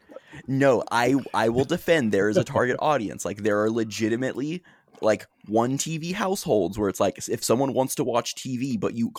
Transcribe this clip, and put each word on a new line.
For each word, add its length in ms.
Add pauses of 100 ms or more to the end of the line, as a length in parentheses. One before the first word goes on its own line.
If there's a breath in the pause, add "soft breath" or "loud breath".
(480 loud breath)
No, 420
I, 260 (180)
I 160
will 160
defend 480
there 160
is 80
a 80
target 320
<laughs> 20
audience. 460
Like, 180
there 180
are 80
legitimately, 920 (380 soft breath)
like, 260 (220)
one 280
T 200
V 160
households 680
where 80
it's 140
like, 160 (100)
if 160
someone 300
wants 220
to 100
watch 300
T 200
V, 220
but 180
you 240